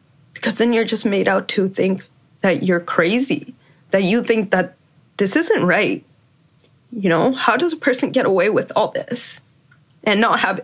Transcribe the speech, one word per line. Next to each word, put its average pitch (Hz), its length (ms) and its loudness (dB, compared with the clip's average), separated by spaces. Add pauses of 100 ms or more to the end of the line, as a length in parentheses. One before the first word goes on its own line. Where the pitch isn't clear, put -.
(340)
because - 220 -4
then 233 180 2
you're 226 120 2
just - 200 -4
made 196 220 0
out 196 220 0
to 190 200 0
think 190 380 -2 (340)
that 180 220 0
you're 180 160 2
crazy, 190 760 -2 (380)
that 196 120 2
you 220 200 2
think 220 280 0
that 185 240 -2 (420)
this 196 180 0
isn't 320 300 2
right. 180 380 0 (880)
You 196 180 -2
know, 170 240 2
how 240 240 0
does 330 160 0
a 320 40 -6
person - 340 -2
get - 140 0
away 190 240 2
with - 260 -2
all 214 140 0
this - 520 -8 (640)
and 208 180 2
not 214 180 2
have 190 240 -2